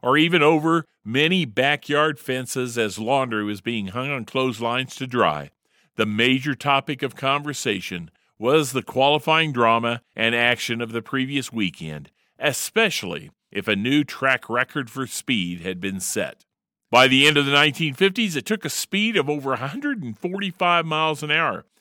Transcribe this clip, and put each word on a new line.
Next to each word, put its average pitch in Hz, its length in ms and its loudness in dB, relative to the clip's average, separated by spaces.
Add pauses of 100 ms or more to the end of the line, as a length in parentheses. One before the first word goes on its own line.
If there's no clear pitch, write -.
or 127 160 4
even 165 240 4
over 160 440 4 (180)
many 156 400 2
backyard 143 760 0
fences 127 600 -6
as 104 200 0
laundry 113 460 0
was 104 160 -4
being 110 280 -4
hung 123 220 -6
on 131 140 -6
clotheslines 123 720 -2
to 139 100 -8
dry, 82 460 0 (440)
the 107 100 2
major 127 500 2
topic 139 480 -2
of 127 120 -6
conversation 131 920 -4 (300)
was 131 320 2
the 127 100 -2
qualifying 151 720 2
drama 117 480 2 (140)
and 113 180 0
action 120 480 0
of 113 100 -6
the 117 120 -4
previous 135 500 -4
weekend, 80 560 -6 (300)
especially 135 920 -2 (220)
if 101 160 -6
a 107 80 2
new 131 280 2
track 131 460 -2
record 123 400 -2
for 135 160 -8
speed 87 560 -4
had 90 180 -6
been 95 200 -4
set. - 440 -6 (460)
By 127 180 8
the 135 200 6
end 151 100 4
of 143 80 2
the 139 60 0
nineteen 143 420 2
fifties, 190 420 0
it 127 120 -6
took 208 180 -4
a 143 40 -4
speed 208 460 -2
of 147 140 0
over 139 240 -2
a 120 40 -2
hundred 220 440 -6
and 117 160 -10
forty-five 180 680 0
miles 156 340 -2
an 151 80 -8
hour 151 360 0 (160)